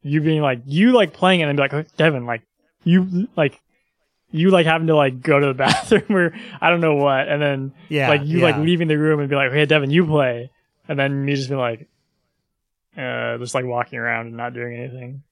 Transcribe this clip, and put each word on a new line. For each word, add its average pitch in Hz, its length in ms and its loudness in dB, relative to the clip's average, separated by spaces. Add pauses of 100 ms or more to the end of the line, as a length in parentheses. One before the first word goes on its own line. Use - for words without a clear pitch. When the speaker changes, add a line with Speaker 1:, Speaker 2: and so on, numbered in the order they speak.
Speaker 1:
You 147 180 -2
being 156 220 0
like, 127 240 -2
you, 190 260 2
like, 208 220 2
playing 185 260 2
it 156 80 0
and 143 80 0
be 143 60 2
like, 139 120 0
"Oh, 156 80 -4 (140)
Devin, 147 300 2
like, 117 160 -6 (420)
you, 180 500 2
like, 147 260 0 (720)
you, 170 200 2
like, 175 160 6
having 165 220 0
to, 160 60 2
like, 131 280 2
go 143 180 2
to 143 60 2
the 135 80 0
<laughs> 131 100 -2
bathroom - 460 2
or 175 240 0 (260)
I 165 100 2
don't 170 120 2
know 156 140 2
what." 139 320 2
And 147 140 -2
then, 135 300 -4 (160)
Speaker 2:
Yeah, 143 220 -2
Speaker 1:
like, 147 140 4
you, 165 160 0
like, 160 160 4
Speaker 2:
yeah. 147 60 -2
Speaker 1:
leaving 170 240 0
the 151 120 0
room 151 200 2
and 143 100 -4
be 139 60 -2
like, 139 160 2
"Hey, 151 140 2
Devin, 143 260 2
you 170 160 4
play." 131 440 -2 (380)
And 143 100 -4
then 139 260 -2
me 139 100 -2
just 135 140 -4
being 135 120 -4
like, 117 280 -6 (1080)
uh, 117 420 -6
just, 120 160 -10
like, 127 100 -2
walking 120 340 -6
around 117 280 -4
and 117 100 -16
not 120 160 -8
doing 120 240 -10
anything. 127 560 -14